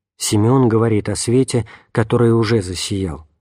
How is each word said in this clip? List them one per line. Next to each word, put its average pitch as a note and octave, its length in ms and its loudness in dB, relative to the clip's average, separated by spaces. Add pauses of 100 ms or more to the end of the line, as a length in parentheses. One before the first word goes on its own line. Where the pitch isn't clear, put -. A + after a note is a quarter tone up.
(180)
Симеон A#2+ 500 2
говорит A2 420 0
о G2+ 60 -4
свете, A#2+ 500 0 (260)
который A#2 420 2
уже A2+ 280 2
засиял. F2+ 640 -6 (160)